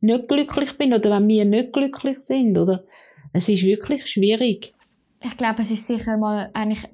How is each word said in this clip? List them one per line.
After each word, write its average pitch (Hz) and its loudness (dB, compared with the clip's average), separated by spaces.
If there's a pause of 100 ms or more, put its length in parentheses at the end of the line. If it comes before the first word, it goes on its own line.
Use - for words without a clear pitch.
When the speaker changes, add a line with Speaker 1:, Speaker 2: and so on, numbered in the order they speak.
Speaker 1:
nicht 240 2
glücklich 285 -2
bin 269 2
oder 214 2
wenn 208 4
wir 214 4
nicht 233 0
glücklich 269 -4
sind, 240 0
oder? 185 0 (480)
Es 180 0
ist 190 2
wirklich 208 0
schwierig. 214 0 (480)
Speaker 2:
Ich 233 -10
glaube, 226 -2
es 208 -4
ist 220 -4
sicher 226 -4
mal, 214 -2
eigentlich, 214 -4